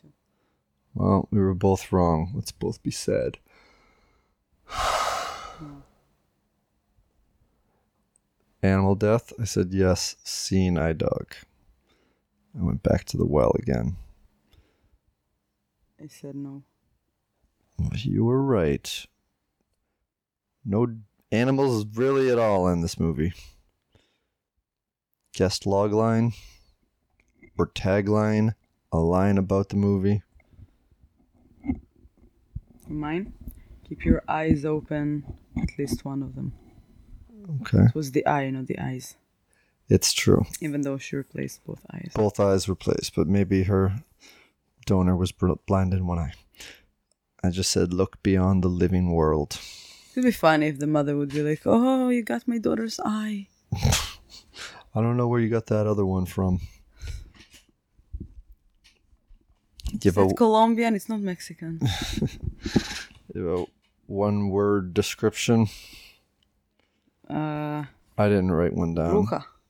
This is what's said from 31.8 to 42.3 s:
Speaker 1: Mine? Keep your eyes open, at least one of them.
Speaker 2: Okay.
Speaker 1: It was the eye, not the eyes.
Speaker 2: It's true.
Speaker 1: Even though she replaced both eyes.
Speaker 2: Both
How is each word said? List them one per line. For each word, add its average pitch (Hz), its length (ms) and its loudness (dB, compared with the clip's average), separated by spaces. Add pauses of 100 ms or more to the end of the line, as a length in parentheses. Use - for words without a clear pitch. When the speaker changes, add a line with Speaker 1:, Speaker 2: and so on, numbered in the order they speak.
Speaker 1:
Mine? 151 440 -6 (560)
Keep - 180 -14
your 160 200 4
eyes 156 380 2
open, 147 600 -2 (360)
at - 80 -2 (100)
least - 280 -4
one 139 160 -6
of 127 120 -10
them. 131 180 -8 (1080)
Speaker 2:
Okay. - 240 4
Speaker 1:
It 120 100 6
was 143 180 -6
the 147 140 0
eye, 139 220 0
not 131 180 -6
the - 120 -6
eyes. 131 380 -8 (760)
Speaker 2:
It's - 240 4
true. - 320 4 (160)
Speaker 1:
Even 147 180 -4
though 139 160 -4
she - 200 -12
replaced 135 500 -10
both - 260 -14
eyes. - 220 -12
Speaker 2:
Both 104 260 0